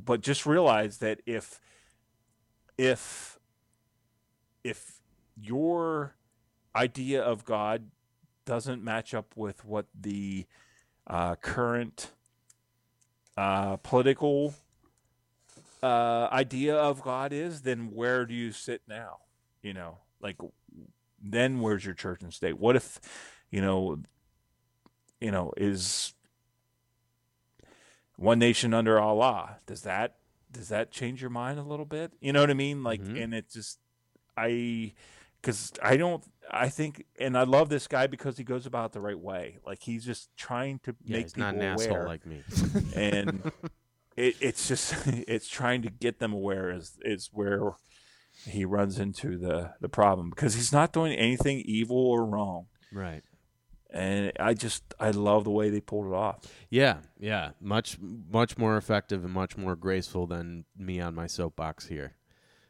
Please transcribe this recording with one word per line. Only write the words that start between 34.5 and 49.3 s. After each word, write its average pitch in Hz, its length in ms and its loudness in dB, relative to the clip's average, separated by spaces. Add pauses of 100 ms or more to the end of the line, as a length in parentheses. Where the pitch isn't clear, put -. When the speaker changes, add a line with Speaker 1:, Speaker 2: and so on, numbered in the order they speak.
Speaker 1:
'cause - 300 -4 (100)
I 127 160 6
don't, 170 260 0 (280)
I 127 180 2
think, 147 360 -6 (140)
and 127 180 0
I 127 60 6
love 139 260 6
this 143 180 -2
guy 135 200 2
because 131 300 -6
he 135 60 -10
goes 123 220 -4
about 120 220 -4
it 107 60 -14
the 104 80 -10
right 101 180 -6
way. 85 460 -8
Like, - 180 -12
he's 117 220 -6
just 120 320 -8
trying 131 420 -6
to 123 240 -8
Speaker 2:
Yeah, 113 140 -4
Speaker 1:
make 113 100 -2
Speaker 2:
he's - 100 -18
not 101 180 -2
an 101 60 -4
Speaker 1:
people 95 120 0
Speaker 2:
asshole 110 220 0
Speaker 1:
aware. 87 120 -2
Speaker 2:
like 82 180 -8
me. 78 180 -12 (260)
<laughs> - 260 0
Speaker 1:
And 104 560 0 (640)
it, 123 240 4
it's - 260 0
just, - 340 -2
<laughs> - 60 -4
it's 117 400 -2
trying 123 360 0
to 113 60 -4
get 117 300 -2
them 107 140 -2
aware 98 380 -2
is, 87 300 -10
is 101 300 -4
where 101 400 0 (720)
he 95 200 -2
runs 98 340 2
into 98 380 -4